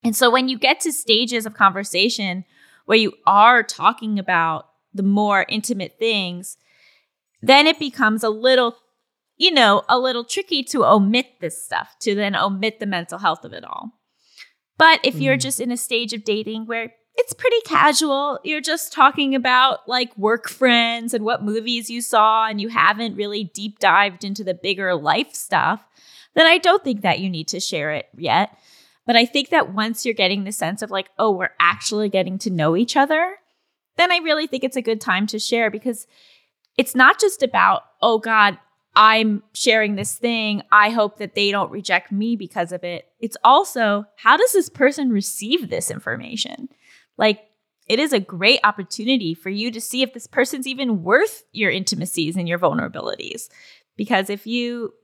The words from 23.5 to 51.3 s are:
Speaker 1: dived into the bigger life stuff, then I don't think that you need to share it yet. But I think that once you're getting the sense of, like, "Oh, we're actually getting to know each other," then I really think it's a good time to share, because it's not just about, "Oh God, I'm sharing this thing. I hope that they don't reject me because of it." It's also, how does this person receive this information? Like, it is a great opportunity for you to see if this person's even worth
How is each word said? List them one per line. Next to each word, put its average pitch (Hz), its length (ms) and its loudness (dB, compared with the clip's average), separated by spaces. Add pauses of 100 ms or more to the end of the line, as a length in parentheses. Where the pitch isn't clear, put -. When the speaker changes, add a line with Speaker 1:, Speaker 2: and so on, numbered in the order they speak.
Speaker 1:
dived 190 440 4
into 196 220 -8
the 185 100 -4
bigger 185 400 -2
life 156 400 -2
stuff, 175 460 -2 (540)
then 320 120 6
I 330 120 6
don't 359 260 2
think 214 180 -4
that 185 160 0
you 190 100 -6
need 165 200 -8
to - 120 -8
share 151 320 -6
it 147 140 -8 (100)
yet. 165 400 -2 (500)
But 233 100 2
I 233 80 6
think 269 260 -4
that 294 220 0
once 220 320 -6
you're 233 100 -2
getting 202 300 -2
the 202 80 -10
sense 185 300 -6
of, 214 80 -10
like, 190 280 -6
"Oh, 214 120 2
we're 185 300 -4
actually 202 480 0
getting 190 300 -2
to 208 120 -6
know 165 260 2
each 233 200 0
other," 311 420 0 (580)
then 359 160 2
I 349 60 2
really 311 280 -2
think 262 180 -6
it's 254 120 -4
a 247 60 -4
good 226 180 -2
time 202 280 0
to 214 100 -8
share, 226 320 0
because 220 360 -8 (720)
it's - 180 0
not 262 260 4
just 403 220 0
about, 196 400 2 (200)
"Oh 226 160 4
God, 214 400 2 (360)
I'm 220 480 6 (100)
sharing 214 440 2
this 208 200 -6
thing. 220 460 -2 (100)
I 208 180 6
hope 214 280 -2
that 208 160 -12
they 202 160 2
don't 196 200 -2
reject 185 420 -4
me 220 240 -2
because 180 360 -6
of 175 120 -10
it." 175 220 -10 (140)
It's 226 240 -8
also, 226 600 4 (120)
how 254 200 4
does 480 160 2
this 381 160 2
person 285 420 0
receive 214 600 -2
this - 200 -4
information? - 800 -10 (500)
Like, 208 220 0 (480)
it 226 100 0
is 294 140 0
a 208 80 2
great 190 440 0
opportunity 208 680 -2
for 170 160 -10
you 214 220 -6
to 226 100 -12
see 254 220 -4
if 262 100 -2
this 233 140 -18
person's 262 400 -2
even 247 360 -4
worth 262 500 0